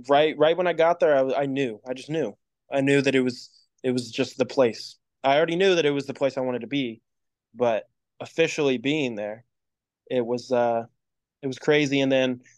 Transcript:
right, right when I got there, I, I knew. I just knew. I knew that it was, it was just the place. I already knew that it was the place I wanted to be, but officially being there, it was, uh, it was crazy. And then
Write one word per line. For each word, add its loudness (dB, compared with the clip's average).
right, 4
right 2
when 0
I 0
got 2
there, 4
I, 0
I -4
knew. -4
I -6
just -14
knew. -4
I 0
knew 4
that 2
it 4
was, -4
it -2
was -4
just -6
the 0
place. -2
I 4
already 0
knew 4
that 2
it 2
was -4
the -8
place -2
I -2
wanted -4
to -10
be, -6
but -2
officially 0
being -2
there, -8
it -2
was, -6
uh, 2
it -8
was -8
crazy. 2
And 0
then 0